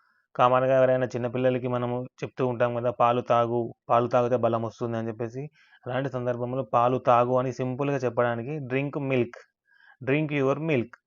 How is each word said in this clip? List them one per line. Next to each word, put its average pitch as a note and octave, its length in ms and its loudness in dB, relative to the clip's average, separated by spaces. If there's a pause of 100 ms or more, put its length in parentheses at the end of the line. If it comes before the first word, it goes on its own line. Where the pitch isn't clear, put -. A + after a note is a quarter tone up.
(340)
కామన్‌గా B2+ 420 4
ఎవరైనా B2+ 300 4
చిన్నపిల్లలకి B2 640 -2
మనము B2 280 -2 (220)
చెప్తూ C3+ 280 -6
ఉంటాం A#2+ 280 0
కదా, A#2+ 160 -2
"పాలు A#2+ 300 2
తాగు, A#2 400 2 (280)
పాలు A#2+ 200 2
తాగితే B2 280 2
బలం A2+ 260 0
వస్తుంది" A#2 360 -6
అని A2+ 100 -6
చెప్పేసి. A#2 340 -8 (400)
అలాంటి B2+ 260 -4
సందర్భంలో B2 540 -4
"పాలు B2 360 2
తాగు" B2 400 4
అని B2+ 140 -2
సింపుల్గా C3 460 -4
చెప్పడానికి A#2+ 560 -2 (160)
drink C#3 260 -2 (140)
milk. A#2+ 240 0 (680)
Drink C#3 320 0
your C#3 240 0 (140)
milk. A#2+ 200 0 (160)